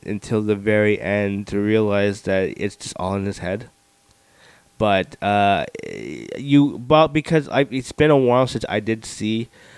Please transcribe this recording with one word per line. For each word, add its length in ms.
until 360
the 140
very 460
end 460
to 120
realize 640
that 340
it's 200
just 220
all 180
in 100
his 140
head. 300
But, 460
uh, 420
you, 400
but 300
because 420
I, 120
it's 220
been 180
a 60
while 280
since 240
I 100
did 260
see, 420